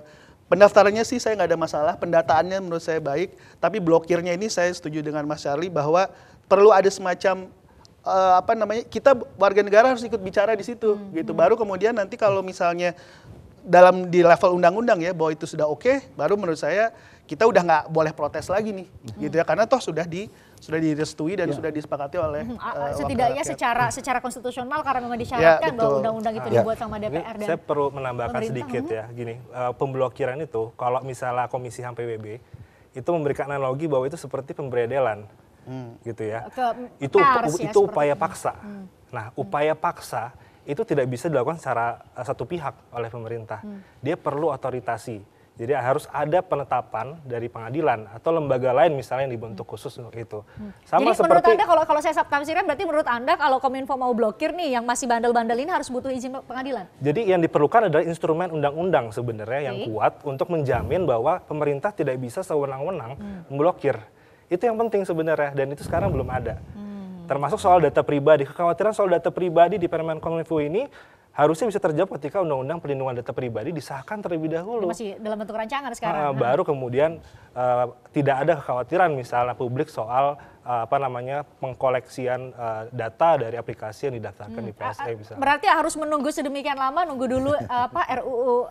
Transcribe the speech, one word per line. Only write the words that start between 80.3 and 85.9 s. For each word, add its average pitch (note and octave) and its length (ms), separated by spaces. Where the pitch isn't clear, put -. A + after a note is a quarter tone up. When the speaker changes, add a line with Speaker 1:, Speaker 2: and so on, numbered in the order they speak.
Speaker 4:
eh, A#2+ 240
apa C#3 80
namanya, C3 480
pengkoleksian, B2+ 800
eh, A2+ 320
data B2 480
dari A#2 240
aplikasi A2 480
yang B2 80
didaftarkan A2 480
Speaker 2:
Hmm. A2+ 60
Speaker 4:
di - 20
P - 80
S B3+ 160
E C#4 60
Speaker 2:
A-, A#3+ 100
a-, A3+ 60
Speaker 4:
misalnya. - 240
Speaker 2:
berarti C#4+ 260
harus D#4+ 300